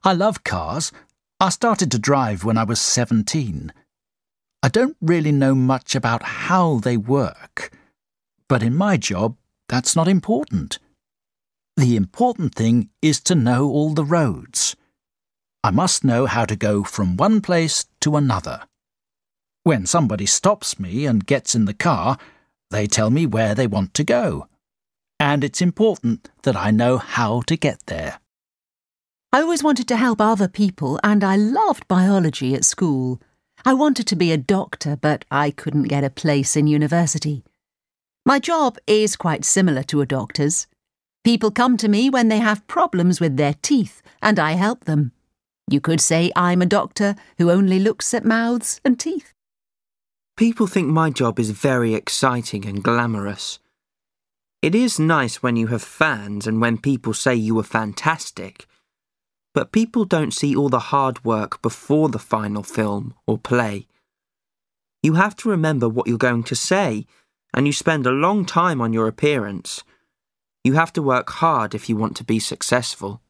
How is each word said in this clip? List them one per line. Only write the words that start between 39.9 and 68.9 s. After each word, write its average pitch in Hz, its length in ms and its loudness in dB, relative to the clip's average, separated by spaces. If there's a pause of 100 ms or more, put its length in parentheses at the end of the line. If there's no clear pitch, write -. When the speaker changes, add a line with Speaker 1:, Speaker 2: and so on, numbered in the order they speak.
Speaker 2:
a 135 40 0
doctor's. 143 600 -2 (560)
People 226 280 4
come 240 280 2
to 220 100 0
me 220 220 4
when 247 180 2
they 214 120 2
have 214 260 0
problems 180 540 2
with 147 180 0
their 147 240 2
teeth, - 400 0 (180)
and 214 180 2
I 156 140 2
help 202 320 -2
them. 147 280 0 (580)
You 139 100 2
could 165 220 0
say 170 340 2
I'm 180 240 2
a 180 60 2
doctor 202 500 0 (220)
who 170 120 4
only 185 280 4
looks 202 340 -2
at 240 140 -2
mouths 233 580 -2
and 247 160 2
teeth. 330 320 -8 (1040)
Speaker 3:
People 226 300 2
think 185 220 0
my 160 200 4
job 123 320 0
is 110 100 -2
very 120 440 0
exciting 117 720 -2
and 101 160 -6
glamorous. 110 800 -4 (1000)
It 160 140 -2
is 233 240 0
nice 156 440 0
when 120 140 0
you 113 120 -2
have 113 140 -4
fans 104 640 -4
and 110 140 0
when 117 160 0
people 120 380 -2
say 131 200 0
you 110 200 0
were 110 260 -2
fantastic. 104 840 -8 (880)
But - 160 -2
people 226 340 0
don't 170 300 -2
see 143 220 -2
all 143 120 2
the 123 220 -2
hard 131 340 -2
work 110 380 -2
before 151 460 0
the 117 100 -4
final 104 460 -4
film 107 500 -4 (100)
or 113 140 -2
play. 110 480 -4 (1160)
You 156 140 0
have 196 220 2
to - 120 -6
remember 156 400 0
what 113 200 -2
you're 113 100 0
going 120 320 0
to 131 60 -4
say, 147 500 -2 (480)
and 127 100 2
you 147 80 2
spend 156 320 -2
a 127 220 2
long 202 200 0
time 170 340 0
on 117 120 -2